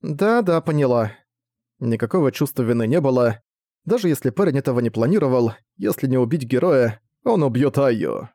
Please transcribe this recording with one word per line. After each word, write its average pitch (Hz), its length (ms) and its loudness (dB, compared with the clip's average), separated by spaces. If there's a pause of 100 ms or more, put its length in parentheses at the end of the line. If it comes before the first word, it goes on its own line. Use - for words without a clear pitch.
«Да-да, 180 600 0
поняла». 123 500 0 (680)
Никакого 123 520 0
чувства 139 320 -4
вины 117 240 0
не 135 140 2
было. 123 400 0 (440)
Даже 202 240 0
если 135 220 -2
парень 175 260 0
этого 131 220 0
не 120 100 0
планировал, 127 640 0 (240)
если 107 300 -4
не 131 100 2
убить 127 260 0
героя, 127 580 0 (220)
он 214 200 0
убьет 131 340 0
Айю. 110 580 -2